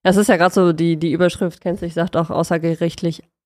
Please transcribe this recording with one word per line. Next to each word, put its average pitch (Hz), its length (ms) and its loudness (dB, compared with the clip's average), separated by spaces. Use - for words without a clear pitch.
Das 190 160 2
ist 208 120 2
ja 190 80 4
grad 180 160 2
so 180 200 4
die, 165 240 0
die 160 140 -2
Überschrift, 175 500 -2
kennt 170 180 -6
sich, 170 140 -10
sagt 175 240 -4
auch 165 140 -2
außergerichtlich 165 920 -4